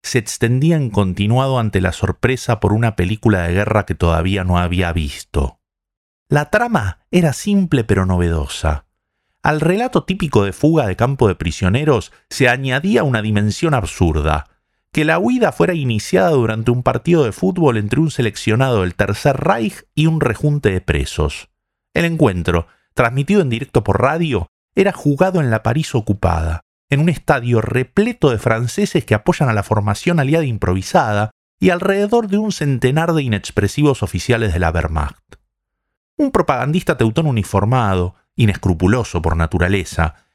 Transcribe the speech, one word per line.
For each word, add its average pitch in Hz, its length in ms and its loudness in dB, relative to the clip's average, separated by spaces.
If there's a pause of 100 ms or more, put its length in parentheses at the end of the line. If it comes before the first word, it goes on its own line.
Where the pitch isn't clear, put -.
se - 160 -2
extendía 127 560 0
en 139 160 -2
continuado 104 640 0
ante 107 240 0
la 90 120 0
sorpresa 117 680 -2
por 98 140 2
una 113 220 0
película 98 480 0
de 85 100 -2
guerra 104 340 0
que 92 80 -6
todavía 87 480 0
no 90 160 2
había 87 320 0
visto. 71 680 -6 (680)
La 147 240 0
trama 214 480 0 (100)
era 170 240 2
simple 185 520 0
pero 95 200 2
novedosa. 82 760 -2 (580)
Al 151 200 0
relato 190 420 0
típico 156 400 0
de 98 100 -2
fuga 151 340 2
de 92 80 -2
campo 131 320 2
de 90 80 0
prisioneros 107 760 0 (180)
se 123 200 2
añadía 135 540 0
una 127 180 0
dimensión 107 520 0
absurda, 78 760 0 (420)
que 156 140 0
la 160 140 2
huida 233 320 0
fuera 175 220 0
iniciada 151 560 0
durante 113 420 2
un 123 100 0
partido 151 440 0
de 107 60 -2
fútbol 170 460 0
entre 104 220 -2
un 160 100 2
seleccionado 117 720 0
del 90 140 -2
Tercer 104 400 0
Reich 220 580 -2
y 151 140 0
un 160 140 0
rejunte 139 500 0
de 90 100 -2
presos. 73 680 -4 (440)
El 170 120 0
encuentro, 90 600 0 (260)
transmitido 139 480 2
en 143 80 -2
directo 117 340 -2
por 98 180 0
radio, 139 460 0 (260)
era 196 200 2
jugado 175 480 0
en 127 100 0
la 110 120 0
París 143 300 -2
ocupada, 85 680 -2 (280)
en 143 120 2
un 165 80 2
estadio 120 520 2
repleto 131 680 0
de 113 100 0
franceses 120 680 0
que - 100 0
apoyan 143 340 0
a 113 40 2
la 104 100 0
formación 107 560 0
aliada 156 260 0
improvisada 107 840 0 (300)
y 185 120 4
alrededor 202 580 0
de 196 80 0
un 214 140 -2
centenar 143 640 0
de 156 80 2
inexpresivos 123 800 0
oficiales 107 520 -2
de 85 60 -2
la 85 120 0
Wehrmacht. 80 640 -4 (800)
Un 277 140 0
propagandista 147 680 0
teutón 117 300 0
uniformado, 101 880 0 (220)
inescrupuloso 98 840 0
por 80 140 0
naturaleza, 82 800 -2 (200)